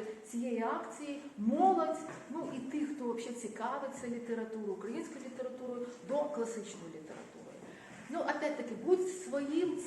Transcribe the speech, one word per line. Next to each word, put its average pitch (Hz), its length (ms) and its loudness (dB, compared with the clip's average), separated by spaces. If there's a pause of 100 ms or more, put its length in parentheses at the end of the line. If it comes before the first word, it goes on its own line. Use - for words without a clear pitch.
(320)
цієї 233 320 2
акції 285 580 -2 (160)
молодь, 320 600 6 (320)
ну 277 260 -2
і 247 40 -2
тих, 294 360 0
хто 240 180 0
взагалі 233 200 -2
цікавиться 247 760 -2
літературою, 220 640 -2
українською 262 520 -4
літературою, 247 640 -4 (200)
до 277 80 2
класичної 226 720 0
літератури. - 680 -12 (540)
Ну, 320 100 0
опять-таки, 269 560 0 (100)
«Будь 359 240 6
своїм», 285 760 2